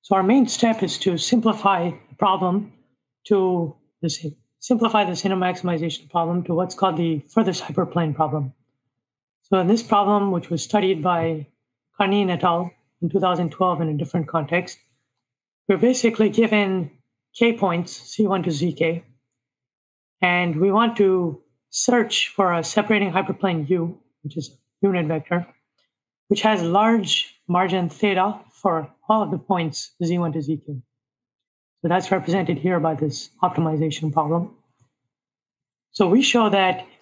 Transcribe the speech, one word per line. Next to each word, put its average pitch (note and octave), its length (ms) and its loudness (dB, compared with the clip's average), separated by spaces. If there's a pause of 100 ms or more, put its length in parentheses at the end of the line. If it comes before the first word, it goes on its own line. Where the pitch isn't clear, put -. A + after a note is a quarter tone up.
So G3 120 4
our F#3+ 60 4
main A#3 260 4
step A3+ 340 0
is F3 140 -4
to F3 200 0
simplify G3 720 0
the - 280 -18
problem F#3+ 540 0 (540)
to F3+ 460 0 (280)
this, D#3+ 240 -6 (340)
simplify A3+ 460 2
this F3+ 180 -6
inner F#3+ 140 0
maximization F3 720 -4
problem E3+ 340 0
to F3 100 -4
what's F3+ 220 -2
called F#3 220 0
the E3 220 0 (140)
furthest F#3 300 0
hyperplane E3 500 -2
problem. D3 380 -2 (920)
So F#3+ 160 2
in F3 80 2
this A3+ 140 4
problem, G3+ 500 2
which F3 180 -4
was - 120 -4
studied F#3+ 400 0
by E3 460 -2 (500)
Karnin G3+ 320 2
et F3 140 -2
al F3 300 0 (280)
in E3+ 60 -2
two F3+ 140 4
thousand F3 300 4
twelve F3+ 280 0
in E3 80 -2
a D#3 60 -2
different D3 340 -2
context, E3 500 -4 (920)
we're G3 80 2
basically A3+ 500 2
given G3+ 640 2 (420)
k A#3 200 2
points, F3 400 -2
C - 340 -2
one F#3 160 0
to F3+ 80 -2
Z D#3 220 -2
K, E3+ 320 -2 (1160)
and F3 360 0
we F#3 120 2
want A3+ 280 2
to F#3 440 2 (280)
search - 580 0
for F#3 260 0
a E3+ 80 -2
separating G3+ 520 -2
hyperplane F3+ 560 -2
U, E3+ 280 -2 (260)
which D3 120 -12
is D#3+ 140 -8
a - 380 -4
unit F3+ 180 0
vector, E3 420 -4 (800)
which G#3 140 0
has G#3+ 200 2
large G3 840 0
margin F3+ 400 0
theta G3+ 500 0 (140)
for E3 380 -6 (200)
all A2+ 120 2
of D3 100 -4
the F3+ 60 -4
points E3+ 540 -4 (100)
Z F3 160 -2
one F3 140 -2
to D#3 100 -4
Z D3 240 -6
K. D3 120 -12 (1040)
So E3+ 80 -4
that's F3+ 200 0
represented F3+ 480 -2
here F3+ 220 0
by D#3+ 160 0
this - 340 -6 (140)
optimization D#3 720 -2
problem. E3 420 -2 (1400)
So G3+ 160 2
we G#3 140 4
show A#3 280 2
that F#3+ 300 2
it - 60 -14 (160)